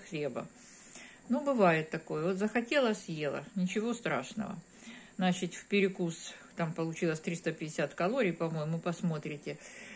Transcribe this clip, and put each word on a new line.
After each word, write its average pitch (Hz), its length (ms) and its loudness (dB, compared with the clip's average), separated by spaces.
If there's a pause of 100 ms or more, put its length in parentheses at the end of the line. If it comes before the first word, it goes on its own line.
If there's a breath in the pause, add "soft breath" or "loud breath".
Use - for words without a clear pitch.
(100)
хлеба. 147 380 -4 (800 loud breath)
Ну, 294 140 2
бывает 185 460 6
такое. 160 340 -4
Вот 185 140 2
захотела, 233 560 2
съела. 151 500 -4 (120)
Ничего 208 380 2
страшного. - 640 -4 (600 loud breath)
Значит, 180 380 2
в - 100 -14
перекус 190 680 2 (220 loud breath)
там 165 180 0
получилось 165 460 0
триста 170 320 -2
пятьдесят 156 420 -2
калорий, 202 380 2
по-моему, 160 480 -2
посмотрите. 151 800 -2 (380 loud breath)